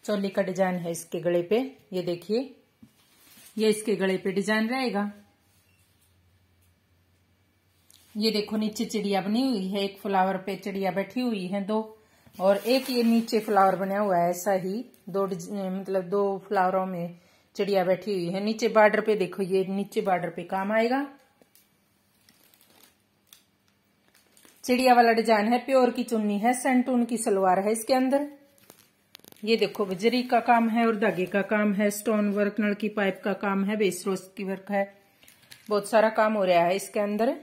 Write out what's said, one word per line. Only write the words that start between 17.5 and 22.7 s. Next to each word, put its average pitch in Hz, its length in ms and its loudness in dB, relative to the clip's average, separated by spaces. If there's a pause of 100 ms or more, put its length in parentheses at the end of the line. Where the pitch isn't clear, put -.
चिड़िया 196 280 0
बैठी 185 300 0
हुई 175 140 -2
है। 190 160 -4
नीचे 220 260 -2
बॉर्डर 214 320 6
पे 214 140 2
देखो, 185 280 -2
ये 190 220 0
नीचे 196 360 -4
बॉर्डर 180 280 -2
पे 170 140 -12
काम 190 280 -4
आएगा। 233 280 0 (3750)